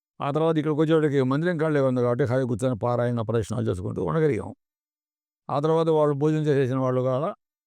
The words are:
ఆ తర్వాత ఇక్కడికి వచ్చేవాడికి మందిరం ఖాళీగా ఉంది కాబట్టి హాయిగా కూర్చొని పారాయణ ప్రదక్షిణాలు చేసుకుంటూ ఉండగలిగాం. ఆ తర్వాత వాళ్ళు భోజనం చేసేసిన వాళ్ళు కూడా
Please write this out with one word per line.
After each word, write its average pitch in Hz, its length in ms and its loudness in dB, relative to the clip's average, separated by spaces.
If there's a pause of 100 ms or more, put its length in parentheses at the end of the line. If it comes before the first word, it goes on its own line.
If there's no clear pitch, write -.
(200)
ఆ 135 120 -4
తర్వాత 160 260 2
ఇక్కడికి 151 240 0
వచ్చేవాడికి 151 400 2
మందిరం 151 360 0
ఖాళీగా 147 300 0
ఉంది 127 140 0
కాబట్టి 123 220 0
హాయిగా 127 240 0
కూర్చొని 123 320 -2
పారాయణ 120 420 -2
ప్రదక్షిణాలు 113 460 -2
చేసుకుంటూ 107 360 -4
ఉండగలిగాం. 156 480 0 (1000)
ఆ 131 100 -2
తర్వాత 160 300 2
వాళ్ళు 151 260 4
భోజనం 156 320 0
చేసేసిన 135 300 2
వాళ్ళు 127 240 0
కూడా 131 300 -2 (360)